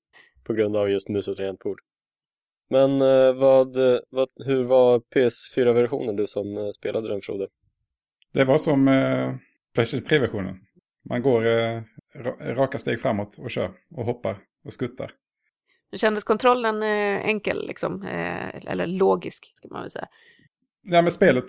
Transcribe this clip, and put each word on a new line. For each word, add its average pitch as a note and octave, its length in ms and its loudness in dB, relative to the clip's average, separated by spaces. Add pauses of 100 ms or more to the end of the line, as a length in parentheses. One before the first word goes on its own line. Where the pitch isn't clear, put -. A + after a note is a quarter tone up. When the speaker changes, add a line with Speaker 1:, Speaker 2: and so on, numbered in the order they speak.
(440)
Speaker 1:
på - 80 -6
grund G#2 240 0
av G#2 140 0
just G2 180 -2
mus G2+ 200 -4
och G2 80 -6
tangentbord. G2 440 -8 (880)
Men, C3+ 320 4
eh, C3 320 6
vad, C3 420 4 (180)
eh, A#2 40 0 (120)
vad, C3 180 -2 (180)
hur C3 180 0
var B2 360 6
P - 220 0
S A#2+ 120 2 (200)
fyra-versionen, A#2+ 640 2
du G#2 100 -2
som, G2+ 320 -6
eh, G#2 100 -6
spelade G#2+ 400 -6
den, G2+ 140 -6
Frode? G2 240 -8 (840)
Speaker 2:
Det C3+ 120 2
var C3+ 140 2
som, C3+ 300 2
eh, C3 460 0 (400)
Playstation A#2+ 340 -2
tre-versionen. G#2+ 480 -2 (520)
Man B2 140 -4
går, A#2 240 2
eh, A2+ 360 0 (320)
ra-, B2+ 400 -8
raka C3 240 -2
steg A#2+ 220 -4
framåt G#2 380 -4
och B2 120 -10
kör G#2+ 200 -4 (200)
och C3 140 -8
hoppar G#2+ 340 -6 (260)
och - 80 -16
skuttar. - 380 -10 (800)
Speaker 3:
Men G3+ 80 -12
kändes G#3+ 260 0
kontrollen, A3+ 580 0
eh, G#3 460 -2
enkel, - 380 -4
liksom, - 360 -8
eh, F3 460 -8 (240)
eller F3+ 140 -4
logisk, F#3 680 -2
ska - 140 -20
man - 140 -12
väl - 80 -14
säga? - 160 -12 (760)
Speaker 2:
Ja, E3+ 200 4
men F3 100 2
spelet, B2+ 360 4